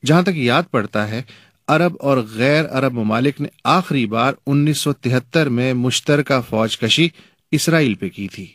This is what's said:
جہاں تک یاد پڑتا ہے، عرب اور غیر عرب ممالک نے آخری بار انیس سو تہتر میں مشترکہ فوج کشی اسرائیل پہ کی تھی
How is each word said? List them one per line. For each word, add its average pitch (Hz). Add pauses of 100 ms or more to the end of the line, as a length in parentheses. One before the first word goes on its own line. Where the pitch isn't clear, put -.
جہاں 165
تک 180
یاد 131
پڑتا 107
ہے، 113 (460)
عرب 160
اور 139
غیر 123
عرب 131
ممالک 120
نے 143 (160)
آخری 143
بار 113 (140)
انیس 143
سو 143
تہتر 131
میں 127
مشترکہ 131 (100)
فوج 110
کشی 147 (440)
اسرائیل 156
پہ 95
کی 98
تھی 95